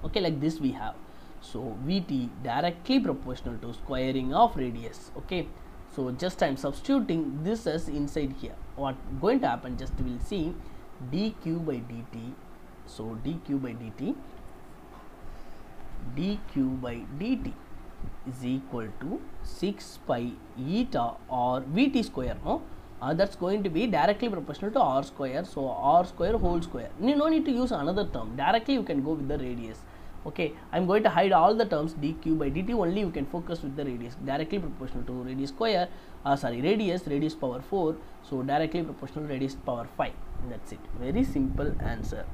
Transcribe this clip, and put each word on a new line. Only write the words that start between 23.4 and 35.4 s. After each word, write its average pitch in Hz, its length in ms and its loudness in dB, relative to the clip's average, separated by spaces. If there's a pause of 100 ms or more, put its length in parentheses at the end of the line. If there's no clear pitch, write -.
to 185 60 2
be 180 160 4
directly 202 420 4
proportional 180 420 -2
to 254 100 2
R 139 220 6
square, 139 420 -2
so 135 240 -4
R 143 360 8
square 196 340 2
whole 175 240 4
square. 120 280 -6 (100)
You 269 160 6
no 302 120 6
need 320 180 6
to 285 40 2
use 254 220 4
another 185 340 2
term. 113 300 -4
Directly 220 380 4
you 233 80 4
can 143 200 2
go 151 100 2
with 143 140 0
the 147 120 0
radius. 120 400 -4 (480)
Okay, 151 260 -2 (180)
I'm 165 160 2
going 208 180 6
to 220 40 8
hide 190 240 6
all 180 220 10
the 226 100 4
terms, 160 300 0
D 151 260 0
Q 160 140 2
by 151 160 2
D 170 120 0
T, 226 120 0
only 196 260 4
you 185 100 2
can 147 140 -2
focus 170 380 -4
with 139 120 -4
the 143 120 -4
radius. 120 300 -6 (100)
Directly 156 320 0
proportional 131 460 -4
to 127 80 -4 (100)
radius 131 260 -2